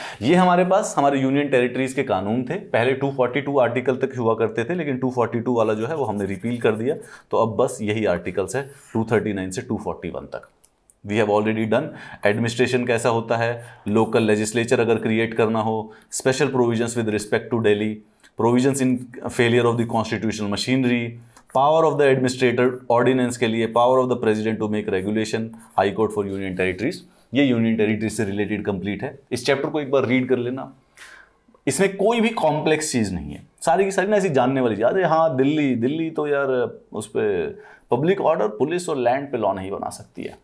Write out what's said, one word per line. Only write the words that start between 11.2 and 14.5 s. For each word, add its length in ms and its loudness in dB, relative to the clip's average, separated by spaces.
already 400 2
done। 140 2
एडमिनिस्ट्रेशन 600 0
कैसा 240 0
होता 280 0
है, 260 -2
लोकल 360 2
लेजिस्लेचर 560 2